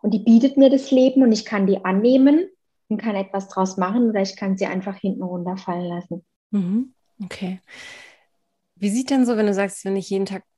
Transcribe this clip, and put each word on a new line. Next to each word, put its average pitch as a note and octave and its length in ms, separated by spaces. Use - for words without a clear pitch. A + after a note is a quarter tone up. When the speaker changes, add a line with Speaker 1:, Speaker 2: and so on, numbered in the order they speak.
Speaker 1:
Und G#3 100
die G#3 80
bietet A#3 360
mir C4+ 140
das C4+ 200
Leben C4 320
und A#3 100
ich G#3+ 120
kann G3 220
die F#3+ 180
annehmen C4 640
und G#3+ 120
kann G#3+ 160
etwas G3 320
draus F#3+ 280
machen A3 340
oder G#3 120
ich F#3+ 140
kann F#3+ 200
sie F#3+ 100
einfach F#3+ 300
hinten F#3+ 260
runterfallen F3+ 640
lassen. F3 380
Speaker 2:
Mhm. G#3 440
Okay. F#3 360
Wie G3 160
sieht B3+ 200
denn C4 160
so, A#3+ 100
wenn G#3+ 100
du G3+ 80
sagst, G3 300
wenn G3 120
ich F#3+ 140
jeden G3 160
Tag F#3+ 180